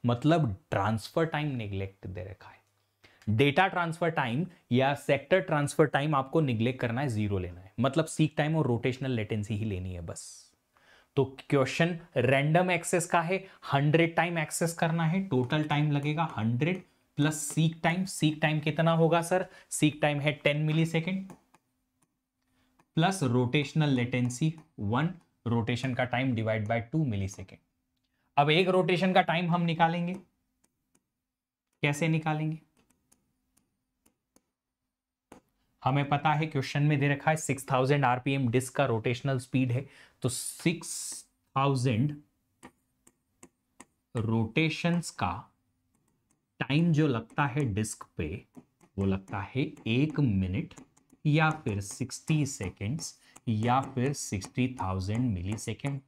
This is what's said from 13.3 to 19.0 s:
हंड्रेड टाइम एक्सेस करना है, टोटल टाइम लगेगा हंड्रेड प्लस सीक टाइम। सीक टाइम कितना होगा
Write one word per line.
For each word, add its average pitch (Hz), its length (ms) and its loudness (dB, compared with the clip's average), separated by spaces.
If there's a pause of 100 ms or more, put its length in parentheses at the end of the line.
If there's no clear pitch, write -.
हंड्रेड 151 420 4
टाइम 170 240 0
एक्सेस 165 340 -2
करना 165 320 -2
है, 180 220 0
टोटल 131 360 0
टाइम 151 280 0
लगेगा 151 360 0 (100)
हंड्रेड 127 440 0 (360)
प्लस 151 300 0
सीक 160 360 0
टाइम। 175 220 0
सीक 156 360 -2
टाइम 156 180 2
कितना 160 320 0
होगा 165 300 4